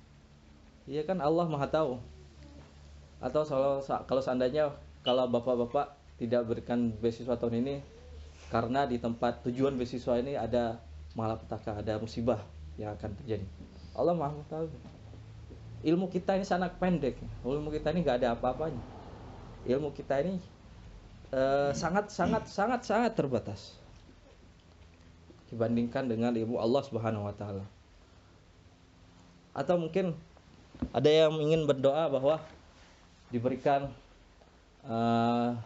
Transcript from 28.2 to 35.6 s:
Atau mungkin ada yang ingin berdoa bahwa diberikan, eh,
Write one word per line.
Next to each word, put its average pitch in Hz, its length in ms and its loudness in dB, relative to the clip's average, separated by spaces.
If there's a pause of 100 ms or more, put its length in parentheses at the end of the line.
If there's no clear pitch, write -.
Atau 175 240 2
mungkin 165 380 0 (760)
ada 127 160 4
yang 156 320 8
ingin 156 320 4
berdoa 139 400 4
bahwa 139 320 2 (880)
diberikan, 131 560 2 (1040)
eh, 117 580 2 (180)